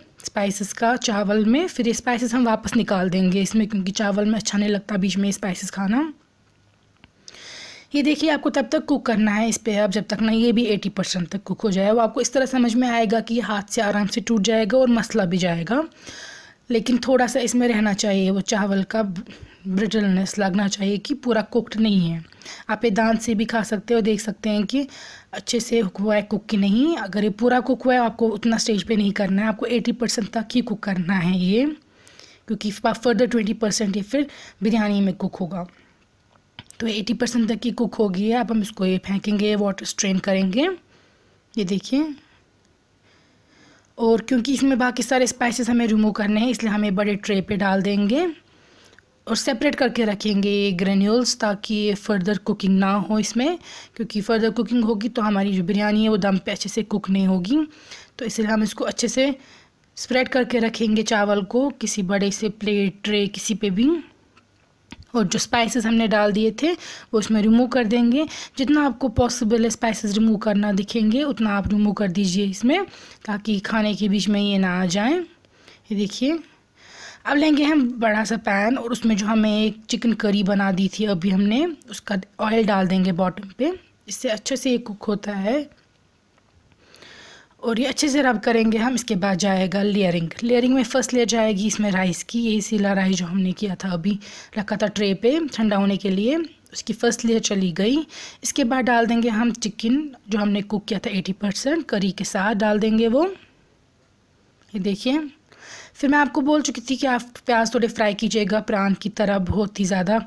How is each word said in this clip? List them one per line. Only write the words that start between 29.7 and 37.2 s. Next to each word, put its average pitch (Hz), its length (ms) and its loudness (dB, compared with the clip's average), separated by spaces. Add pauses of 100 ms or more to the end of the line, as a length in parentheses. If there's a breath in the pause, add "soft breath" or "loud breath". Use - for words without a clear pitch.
परसेंट 220 360 -4
तक 220 220 -4
ही 247 100 2
कुक 220 200 -6
करना 185 340 -2
है 185 220 0
ये, 196 260 2 (840 loud breath)
क्योंकि 214 240 -4
फर्दर 233 540 0
ट्वेंटी 226 280 0
परसेंट 208 420 -2
ये 196 80 -2
फिर 285 220 0 (360 loud breath)
बिरयानी 208 380 2
में 196 160 2
कुक - 200 -6
होगा। 175 300 -8 (1120)
तो 233 60 -4
एटी 214 280 -2
परसेंट 233 340 0